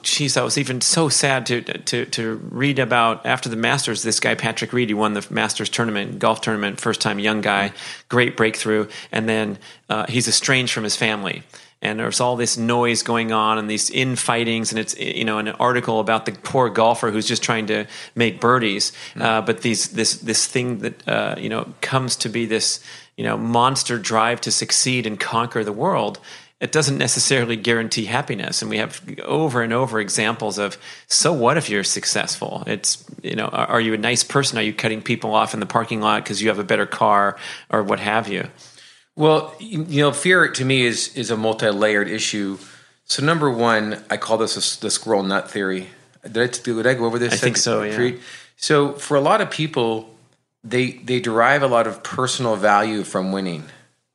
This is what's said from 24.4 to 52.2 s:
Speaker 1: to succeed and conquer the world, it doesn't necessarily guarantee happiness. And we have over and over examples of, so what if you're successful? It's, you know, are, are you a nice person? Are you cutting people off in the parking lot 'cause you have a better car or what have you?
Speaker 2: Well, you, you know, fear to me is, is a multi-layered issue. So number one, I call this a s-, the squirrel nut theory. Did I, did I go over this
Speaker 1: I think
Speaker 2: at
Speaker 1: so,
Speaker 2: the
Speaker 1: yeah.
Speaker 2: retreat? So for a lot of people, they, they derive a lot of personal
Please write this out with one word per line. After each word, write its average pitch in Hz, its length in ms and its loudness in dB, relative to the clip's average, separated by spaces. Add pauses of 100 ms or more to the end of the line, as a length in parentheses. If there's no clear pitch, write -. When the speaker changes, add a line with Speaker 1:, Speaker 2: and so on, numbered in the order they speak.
Speaker 1:
to 110 100 -2
succeed 123 540 0
and 107 120 -4
conquer 117 460 -2
the 104 80 -4
world, 113 480 0 (400)
it 123 140 -4
doesn't 139 240 2
necessarily 123 580 2
guarantee 113 500 0
happiness. 117 560 -2
And 110 80 -6
we 110 80 -2
have - 240 -4 (220)
over 139 380 0
and 113 100 -2
over 117 300 0
examples 107 560 -2
of, 101 200 -2 (300)
so - 240 4
what 131 240 4
if 151 140 0
you're 101 160 0
successful? - 800 -2
It's, - 380 -4 (180)
you - 140 -4
know, 110 100 -2
are, - 200 0
are 117 140 2
you 110 120 0
a 107 40 0
nice 117 280 0
person? 131 320 0
Are 107 60 0
you 107 100 -2
cutting 110 280 -2
people 117 320 -4
off 110 200 4
in 113 80 -4
the 98 40 -4
parking 113 360 -2
lot 107 240 2
'cause 101 160 -4
you 110 80 2
have 101 100 2
a 98 60 -2
better 104 220 2
car 101 500 4 (320)
or 107 140 2
what 98 180 0
have 104 260 0
you? 92 220 -6 (640)
Speaker 2:
Well, 156 420 4
you, 196 280 -6
you 147 160 2
know, 143 100 6
fear 175 360 4
to - 160 -4
me 131 220 4
is, 117 320 -2
is 117 140 -2
a 113 60 0
multi-layered 107 720 2
issue. 101 520 -4 (460)
So - 200 -2
number 151 240 2
one, 113 640 2
I 107 60 0
call 110 200 0
this 107 180 0
a 98 40 -6
s-, - 160 -2
the 107 160 -4
squirrel 104 320 0
nut 95 260 0
theory. 95 380 -4 (340)
Did 113 160 -8
I, 120 80 2 (160)
did 113 240 -2
I 131 80 6
go 120 120 0
over 117 120 0
this 120 160 0
Speaker 1:
I 107 40 0
think 120 180 2
Speaker 2:
at - 80 2
Speaker 1:
so, 110 160 2
Speaker 2:
the 107 80 -2
Speaker 1:
yeah. 107 100 -4
Speaker 2:
retreat? 123 240 0 (360)
So 143 360 2
for - 240 0
a - 20 6
lot 190 220 4
of 147 80 -4
people, 117 640 -2 (480)
they, 120 280 0
they 123 280 -2
derive 117 440 4
a 135 40 4
lot 117 200 4
of - 160 -8
personal 127 540 0